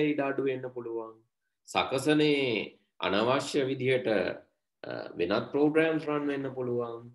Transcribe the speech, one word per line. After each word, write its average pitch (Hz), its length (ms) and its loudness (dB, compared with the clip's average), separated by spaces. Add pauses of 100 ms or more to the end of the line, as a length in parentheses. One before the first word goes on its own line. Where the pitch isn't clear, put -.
ඉඩ 143 100 -2
අඩු 135 240 -2
වෙන්න 131 300 -4
පුළුවන්. 113 400 -8 (540)
සකසනේ 135 1120 2 (200)
අනවශ්‍ය 123 640 2
විදිහට, 131 440 0 (760)
අ, - 80 -8 (240)
වෙනත් 101 360 0
ප්‍රෝග්‍රෑම්ස් 151 540 4
රන් 147 220 -2
වෙන්න 135 260 -4
පුළුවන්. 120 600 -4